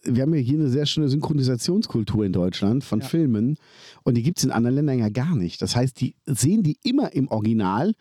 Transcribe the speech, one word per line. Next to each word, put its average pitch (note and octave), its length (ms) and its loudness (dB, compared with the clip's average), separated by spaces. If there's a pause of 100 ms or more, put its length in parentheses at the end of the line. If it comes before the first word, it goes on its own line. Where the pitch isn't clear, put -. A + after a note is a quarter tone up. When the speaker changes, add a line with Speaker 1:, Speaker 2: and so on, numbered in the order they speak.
Speaker 1:
wir B2 200 0
haben D#3 100 2
ja D#3 80 2
hier C3 180 0
eine D3 120 2
sehr C#3+ 160 0
schöne D3 240 0
Synchronisationskultur C3 1120 0
in F#2 80 0
Deutschland G2 520 0
von A2 160 -2
Speaker 2:
Ja. C3 60 -8
Speaker 1:
Filmen C3+ 520 0 (440)
und B2+ 140 2
die A#2 60 0
gibt's D3+ 220 0
in B2+ 60 2
anderen A#2+ 260 2
Ländern C#3 220 0
ja G#2+ 120 0
gar C3 260 -2
nicht. F2 240 -2
Das G2 160 -2
heißt, C3 240 0
die - 140 -4 (100)
sehen D#3 380 0
die D3+ 220 0
immer B3 280 0
im C3 160 -2
Original A2 720 0